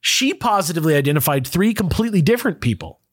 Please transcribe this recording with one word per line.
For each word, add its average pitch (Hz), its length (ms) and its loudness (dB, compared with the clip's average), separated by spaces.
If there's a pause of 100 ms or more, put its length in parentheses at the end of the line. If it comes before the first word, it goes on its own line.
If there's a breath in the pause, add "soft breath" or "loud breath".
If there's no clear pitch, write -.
she 269 340 -2
positively 170 600 0
identified 143 520 0
three 208 280 0
completely 208 480 0
different 220 380 0
people 98 400 -6 (120)